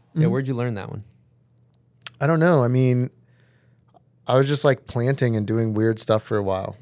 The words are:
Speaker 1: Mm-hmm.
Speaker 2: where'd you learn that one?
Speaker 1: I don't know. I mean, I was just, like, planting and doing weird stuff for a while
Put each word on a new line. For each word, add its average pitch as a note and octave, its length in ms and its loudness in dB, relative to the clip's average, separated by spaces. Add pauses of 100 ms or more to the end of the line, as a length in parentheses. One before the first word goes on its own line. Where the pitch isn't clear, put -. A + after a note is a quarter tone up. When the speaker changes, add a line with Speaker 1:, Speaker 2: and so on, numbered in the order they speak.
(220)
Speaker 1:
Mm-hmm. D#3+ 80 2
Speaker 2:
where'd C3 180 -2
you C3+ 60 -4
learn A#2+ 200 -4
that G2 160 -10
one? G#2+ 140 -12 (1160)
Speaker 1:
I C#3 60 0
don't D#3+ 140 2
know. D#3+ 240 4
I A#2+ 40 0
mean, B2+ 420 0 (1160)
I B2 120 2
was C3+ 100 4
just, C#3+ 160 -2
like, C#3 220 2
planting B2 500 0
and G#2 100 -2
doing A2 280 0
weird A2 240 2
stuff A2 240 0
for - 140 -4
a G2+ 60 0
while F#2+ 400 -4